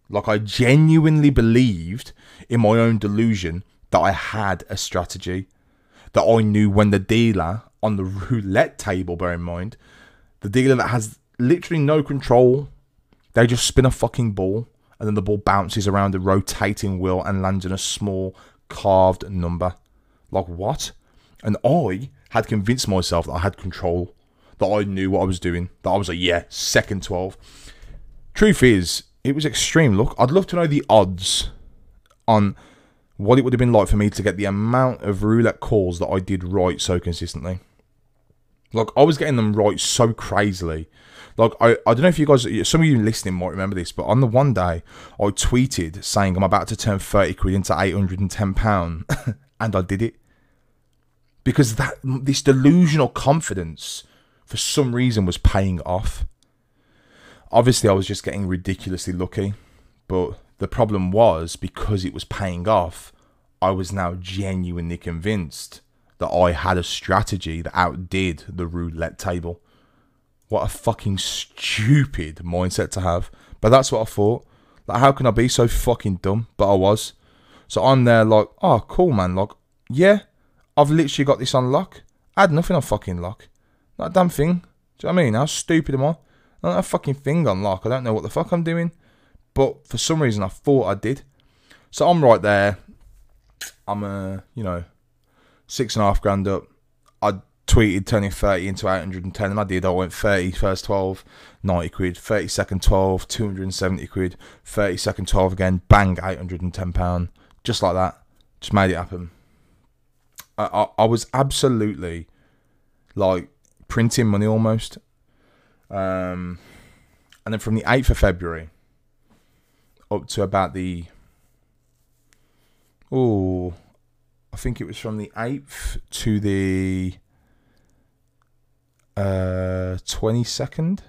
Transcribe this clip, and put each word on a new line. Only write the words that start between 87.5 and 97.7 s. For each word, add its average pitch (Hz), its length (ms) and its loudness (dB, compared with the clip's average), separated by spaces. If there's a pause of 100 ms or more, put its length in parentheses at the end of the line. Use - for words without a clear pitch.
lock. 98 240 -2
I 110 40 -2
don't 127 140 -2
know 113 100 -2
what 90 100 -4
the 107 60 -6
fuck - 220 -4
I'm 170 120 -2
doing. 170 280 -4 (600)
But - 340 -2
for 120 100 -8
some 160 240 -2
reason, 104 220 0
I 95 40 -6
thought 131 400 0
I 101 80 -2
did. 120 260 -6 (720)
So 156 180 2
I'm 170 140 4
right 110 180 6
there. 101 380 2 (1080)
I'm, 104 160 -6
uh, 95 360 -8 (160)
you 113 80 -10
know, 87 200 -6 (840)
six - 280 -6
and 110 80 0
a - 20 4
half 98 160 2
grand 98 260 0
up. 95 200 -4 (540)
I 101 180 0 (260)
tweeted 101 400 4